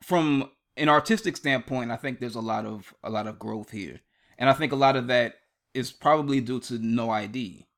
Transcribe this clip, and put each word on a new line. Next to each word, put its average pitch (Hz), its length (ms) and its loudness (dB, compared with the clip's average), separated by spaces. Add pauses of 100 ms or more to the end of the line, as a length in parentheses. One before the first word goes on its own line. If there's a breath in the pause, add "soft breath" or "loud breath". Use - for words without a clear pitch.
from 151 480 2 (280)
an 151 120 4
artistic 151 480 2
standpoint, 127 540 -2
I 113 60 -6
think 127 220 -8
there's 120 160 -8
a 120 60 -6
lot 110 240 -2
of, 107 280 -12 (100)
a - 60 -8
lot 107 180 -4
of 107 120 -10
growth 110 320 -8
here. 92 280 -10 (400)
And 127 100 4
I 135 40 6
think 147 180 0
a 143 60 0
lot 135 180 6
of 123 120 -2
that 123 280 2 (380)
is 127 180 -6
probably 143 500 2
due 120 200 -6
to 120 180 -8
No 113 320 0
I 107 160 -2
D. 107 400 -10 (100)